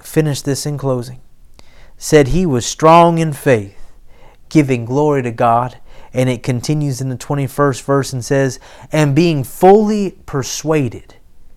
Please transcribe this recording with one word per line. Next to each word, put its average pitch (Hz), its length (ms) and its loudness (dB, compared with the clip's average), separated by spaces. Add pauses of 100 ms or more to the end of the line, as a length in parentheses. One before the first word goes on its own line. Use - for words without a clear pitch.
finish 151 400 -2
this 139 240 -4
in 147 120 -6
closing. 127 420 -6 (760)
Said 147 340 4
he 175 160 0
was 127 200 -2
strong 170 540 4
in 160 140 -2
faith, 113 580 -2 (580)
giving 131 360 0
glory 143 360 0
to 120 100 -4
God. 120 460 0 (360)
And 127 160 0
it 117 120 -4
continues 139 600 -2
in 131 80 -4
the 123 80 -6
twenty-first 143 640 -2
verse 139 300 -2
and 123 100 -8
says, 135 360 -2 (320)
"And 151 220 2
being 156 300 2
fully 208 680 4 (140)
persuaded," 139 920 -4 (420)